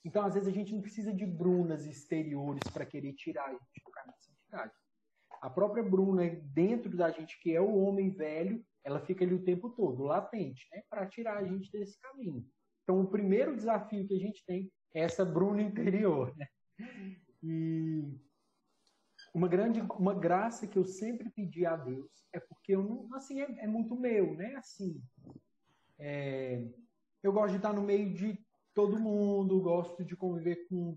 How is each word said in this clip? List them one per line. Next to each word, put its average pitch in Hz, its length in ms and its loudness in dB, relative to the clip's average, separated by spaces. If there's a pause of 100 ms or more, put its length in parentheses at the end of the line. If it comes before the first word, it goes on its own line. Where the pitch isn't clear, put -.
Então, 202 200 0
às 190 100 0
vezes, 190 160 0
a - 20 2
gente 202 220 -4
não 208 80 -4
precisa 214 320 -6
de 190 120 -4
Brunas 170 600 2
exteriores 143 800 -4 (100)
pra 147 120 -6
querer 139 280 -8
tirar 147 360 -8
a - 20 -8
gente - 340 -14
do 381 60 -20
caminho - 240 -18
da - 60 -20
santidade. - 500 -12 (680)
A 131 120 -10
própria 208 320 2
Bruna 190 400 4 (220)
dentro 175 520 2
da 170 140 4
gente, - 320 -10
que 170 100 2
é 165 80 4
o 202 140 4
homem 196 340 4
velho, 165 560 -2 (180)
ela 143 160 -2
fica 185 240 -2
ali 180 120 4
o 185 80 0
tempo 180 260 0
todo, 135 340 0
latente, 156 680 -2
né, 196 180 -14
pra 202 160 -4
tirar 214 320 -6
a 202 80 -4
gente 190 260 -6
desse 202 280 -8
caminho. 190 440 -10 (400)
Então, 185 180 6
o 185 60 4
primeiro 208 480 4
desafio 208 520 0
que 196 80 0
a 180 40 2
gente 202 240 -4
tem 185 280 -4 (240)
é 160 60 0
essa 170 220 2
Bruna 190 380 4
interior, 190 760 2
né? 139 100 -10 (960)
E 160 600 0 (1300)
uma 175 160 4
grande, 208 320 2 (200)
uma 190 160 4
graça 190 500 0
que 190 140 0
eu 180 60 4
sempre 220 440 -6
pedi 175 380 -2
a 165 80 0
Deus 135 580 -8
é 175 60 -8
porque - 360 -4
eu 190 80 4
não, 240 300 -6
assim, 269 280 -8
é, 262 240 -8
é - 20 -6
muito 226 280 -2
meu, 220 400 2
né? 214 200 -8
Assim, 185 440 -8 (1000)
é, 135 640 -4 (600)
eu 196 100 4
gosto 208 180 4
de 196 60 0
estar 208 160 0
no 202 80 0
meio 202 320 2
de 196 260 -4 (340)
todo 208 260 4
mundo, 202 640 4
gosto 175 440 0
de 180 100 -10
conviver 170 520 -2
com 175 300 -4